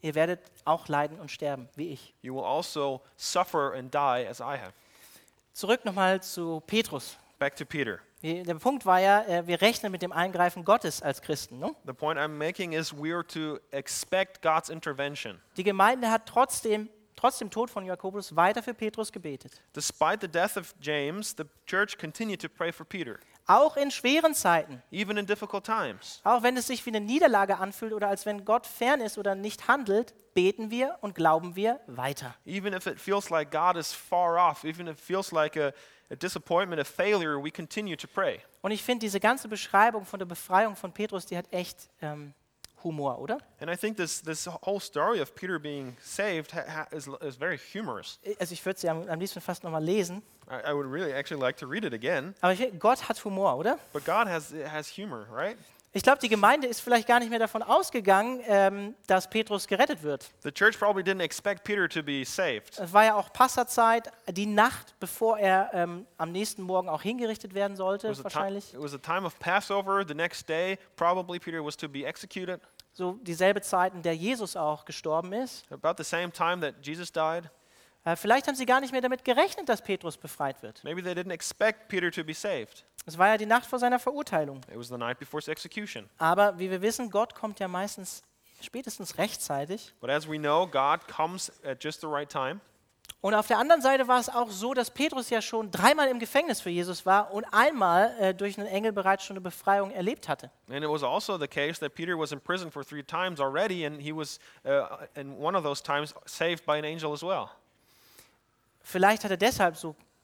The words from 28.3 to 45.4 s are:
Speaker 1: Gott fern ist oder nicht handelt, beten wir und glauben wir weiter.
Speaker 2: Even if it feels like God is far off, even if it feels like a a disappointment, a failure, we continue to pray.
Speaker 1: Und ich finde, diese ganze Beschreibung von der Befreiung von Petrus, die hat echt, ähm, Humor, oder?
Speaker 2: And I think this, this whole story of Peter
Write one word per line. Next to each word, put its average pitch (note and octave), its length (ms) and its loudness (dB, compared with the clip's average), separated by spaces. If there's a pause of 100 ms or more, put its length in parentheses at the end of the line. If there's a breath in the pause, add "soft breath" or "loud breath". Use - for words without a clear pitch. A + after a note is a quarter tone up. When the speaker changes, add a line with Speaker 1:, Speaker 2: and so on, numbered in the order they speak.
Speaker 1:
Gott A3 220 2
fern C4 340 2
ist A3 160 -4
oder G3 180 0
nicht G3+ 320 -8
handelt, A#3+ 480 2 (200)
beten G3+ 360 2
wir B3+ 300 -2
und G3+ 140 -8
glauben E3 420 4
wir A3+ 300 0
weiter. B2+ 480 -6 (100)
Speaker 2:
Even G3 300 -6
if F#3 120 -6
it E3 140 -6
feels G3 300 -2
like D3+ 200 0
God E3+ 260 4
is E3 180 -6
far F3 420 0
off, E3+ 280 4
even E3 220 -6
if D#3 120 -10
it - 20 -20
feels F#3+ 320 -4
like D3+ 240 2
a D3 160 2 (380 soft breath)
a - 60 -12
disappointment, F3 640 0
a C#3 40 0
failure, F3 580 0
we D#3 80 -6
continue F3+ 460 -8
to - 100 -14
pray. D#3 340 -2 (220)
Speaker 1:
Und G3 100 -2
ich G3+ 100 -4
finde, B3 180 -2
diese G3+ 200 -2
ganze A#3 280 2
Beschreibung G#3 560 4
von G3 140 -12
der F#3 80 -6
Befreiung F#3 500 2
von F3+ 160 -10
Petrus, G#3 340 -6
die F3 100 -6
hat F3+ 160 -6
echt, - 360 -6 (140)
ähm, D3 320 -10 (480)
Humor, C#3+ 380 -2
oder? G#3+ 180 -4 (220)
Speaker 2:
And D#3 100 -6
I F3 60 -2
think G#3+ 200 -4
this, E3+ 260 -4
this D#3+ 240 -6
whole F#3+ 340 -4
story F#3 400 0
of C3+ 140 -6
Peter F#3 240 -6